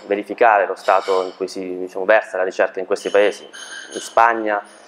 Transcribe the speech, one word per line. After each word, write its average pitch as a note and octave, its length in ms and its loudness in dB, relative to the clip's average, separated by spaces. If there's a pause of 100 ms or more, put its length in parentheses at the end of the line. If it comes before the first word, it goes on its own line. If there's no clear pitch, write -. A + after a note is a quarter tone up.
verificare G2+ 600 2
lo F#2 80 -6
stato F#2+ 480 0
in F#2 140 -8
cui F#2+ 100 -4
si, F#2 320 -10
diciamo, F#2 260 -8
versa G#2 320 2
la F#2 60 -2
ricerca F#2 380 -2
in F#2 40 -8
questi F#2+ 260 -4
paesi. G2+ 340 2
In - 560 -14
Spagna, A2+ 600 0 (280)